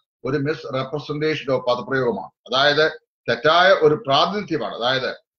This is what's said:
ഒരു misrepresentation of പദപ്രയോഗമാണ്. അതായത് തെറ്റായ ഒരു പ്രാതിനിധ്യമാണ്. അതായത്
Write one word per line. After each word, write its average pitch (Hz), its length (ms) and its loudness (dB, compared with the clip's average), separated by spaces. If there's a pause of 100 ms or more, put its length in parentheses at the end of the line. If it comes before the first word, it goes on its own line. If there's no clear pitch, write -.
(260)
ഒരു 131 120 -2
misrepresentation 147 1120 -4
of 127 60 2
പദപ്രയോഗമാണ്. 123 960 -4
അതായത് 147 360 4 (380)
തെറ്റായ 165 420 4
ഒരു 151 360 4
പ്രാതിനിധ്യമാണ്. 151 680 0
അതായത് 123 340 -2 (300)